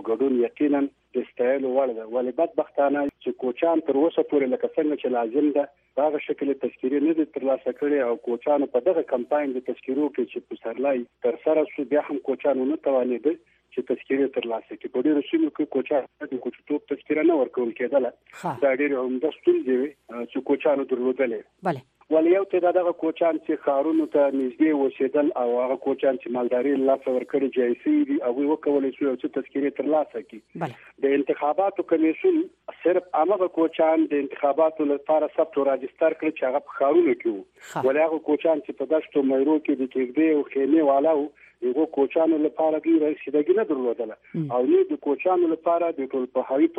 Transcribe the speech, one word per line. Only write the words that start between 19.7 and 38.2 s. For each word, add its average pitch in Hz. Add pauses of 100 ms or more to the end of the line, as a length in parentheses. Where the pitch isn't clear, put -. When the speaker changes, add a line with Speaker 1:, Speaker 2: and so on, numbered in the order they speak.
Speaker 1:
وې، 147 (200)
اه، 117
چې - (120)
کوچیانو 139
درلودلې. 127 (260)
Speaker 2:
بله. 139 (300)
Speaker 1:
ولې 160
یو 196
تعداد 180
هغه 175 (100)
کوچیان 160
چې 151
ښارونو 151
ته 143 (160)
نږدې 135
اوسېدل 139 (140)
او 120 (120)
هغه 127
کوچیان 135
چې 120
مالداري 123
له 135
لاسه 131
ورکړې 127
جایزې 123 (140)
دي، 139 (100)
هغوی 131
وکولی 143
شو 147
یو 131
څه 151
تذکرې 139
ترلاسه 143
کړي. 107 (220)
Speaker 2:
بله. 135 (300)
Speaker 1:
د 139
انتخاباتو 151
کمیسیون 320 (400)
صرف 180 (140)
همغه 185
کوچیان 160
د 143
انتخاباتو 151
لپاره 151
ثبت 156
او 139
راجستر 135
کړل 156
چې -
هغه 139
په -
ښارونو 143
کې 117
وو. 95 (260)
Speaker 2:
ښه. 139
Speaker 1:
ولې 135
هغه 160 (100)